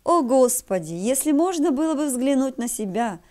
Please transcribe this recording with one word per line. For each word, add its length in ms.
О, 200
Господи, 720
если 400
можно 380
было 240
бы 120
взглянуть 520
на 100
себя 520